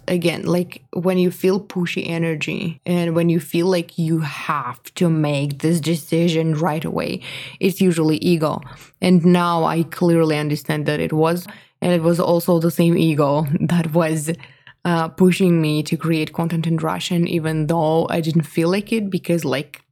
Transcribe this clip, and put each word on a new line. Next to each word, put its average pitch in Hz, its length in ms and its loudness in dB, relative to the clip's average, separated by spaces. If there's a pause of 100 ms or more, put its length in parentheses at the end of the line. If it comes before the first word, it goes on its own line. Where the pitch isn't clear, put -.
again, 170 380 -2
like, 175 380 -2 (100)
when 185 240 0
you 180 140 2
feel 190 300 0
pushy - 460 -6
energy 165 800 -4
and 170 320 0
when 170 140 2
you 165 100 2
feel 170 260 -2
like 175 320 -2
you 160 220 0
have 139 600 -6 (120)
to 175 140 2
make 147 520 0
this 160 200 2
decision 160 760 0
right 156 300 -2
away, - 360 -4 (380)
it's 185 220 0
usually 165 380 2
ego. 160 420 0 (400)
And 180 240 4
now 175 400 4
I 160 200 0
clearly 165 520 2
understand 151 500 -2
that 151 140 -2
it 165 120 -2
was, 165 340 0 (340)
and 180 120 0
it 170 100 2
was 170 180 2
also 170 380 2
the 165 120 2
same 170 280 2
ego 151 560 2
<laughs> - 60 0
that 165 340 0
was, 160 360 0 (540)
uh, 165 240 0
pushing 175 520 2
me 151 240 0
to 165 120 -4
create 156 380 -2
content 170 320 -2
in 165 100 0
Russian, 170 500 -2
even 156 400 -2
though 165 440 0
I 170 100 0
didn't 160 220 0
feel 165 260 -2
like 208 240 -2
it, 214 180 -2
because, 170 340 -2
like, 135 480 -6